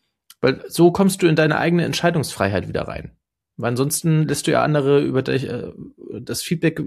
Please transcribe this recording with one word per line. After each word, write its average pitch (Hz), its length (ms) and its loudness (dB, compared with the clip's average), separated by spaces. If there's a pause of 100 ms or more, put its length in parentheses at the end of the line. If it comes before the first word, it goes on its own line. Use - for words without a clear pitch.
(400)
Weil 135 300 0
so 170 240 4
kommst 190 280 2
du 185 60 4
in 160 80 4
deine 156 220 2
eigene 170 260 2
Entscheidungsfreiheit 104 840 -2
wieder - 180 -4
rein. - 300 -12 (400)
Weil 113 120 -2
ansonsten 147 580 0
lässt 143 180 -4
du 160 60 0
ja 127 100 4
andere 143 400 2
über 131 220 0
dich, 131 260 -2
äh, - 220 -8 (500)
das - 220 -8
Feedback 165 440 -2